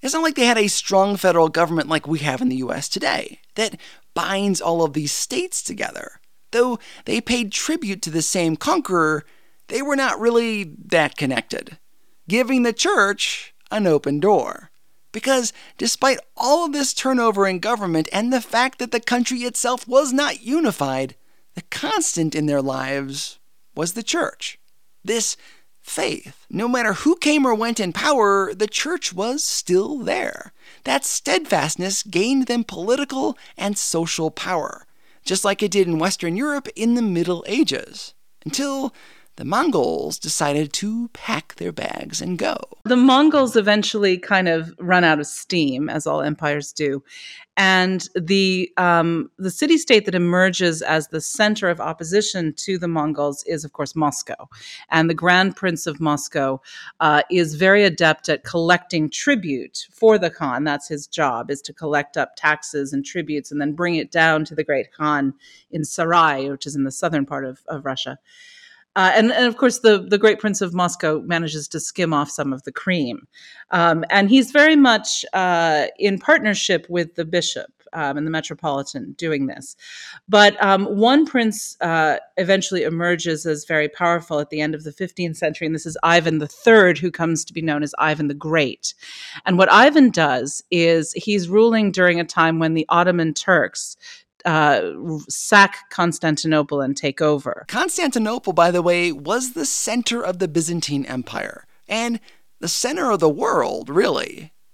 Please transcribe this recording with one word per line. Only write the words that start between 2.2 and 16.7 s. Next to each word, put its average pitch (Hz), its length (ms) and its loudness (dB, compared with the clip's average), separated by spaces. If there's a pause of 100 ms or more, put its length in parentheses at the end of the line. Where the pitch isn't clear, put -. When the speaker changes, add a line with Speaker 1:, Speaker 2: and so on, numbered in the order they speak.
Speaker 1:
have 135 200 -2
in 254 80 0
the 127 80 -2
U 127 160 -6
S - 160 -8
today - 520 -6 (160)
that 214 240 -4 (340)
binds 196 460 -2
all 170 240 0
of 151 80 0
these 147 180 -4
states - 520 -6
together. - 580 -10 (320)
Though 240 260 2 (280)
they 226 140 -2
paid 233 300 -2
tribute 262 520 -4
to - 80 -8
the 156 120 -2
same 165 340 0
conqueror, 170 680 0 (420)
they 254 160 -4
were 277 140 -2
not 262 240 0
really 226 540 0 (120)
that 151 300 2
connected, - 600 -6 (500)
giving 247 340 0
the 233 120 0
church 226 760 -2 (200)
an 208 140 0
open 147 340 2
door. 180 500 0 (400)
Because 247 420 -2 (240)
despite - 440 0 (160)
all 302 300 2
of 294 60 -4